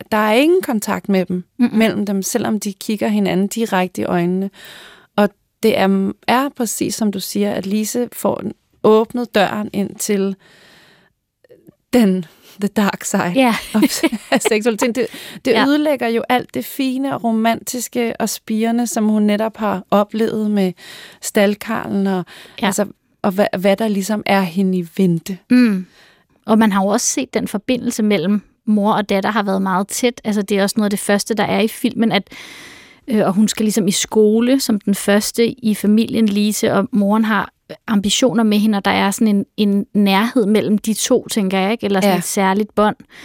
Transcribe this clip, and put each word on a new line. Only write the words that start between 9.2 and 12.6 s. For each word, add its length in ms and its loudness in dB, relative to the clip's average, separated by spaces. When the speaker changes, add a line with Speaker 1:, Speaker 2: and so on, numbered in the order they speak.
Speaker 1:
døren 380 0
ind 220 -4
til 400 -4
den, 320 2
the 80 -2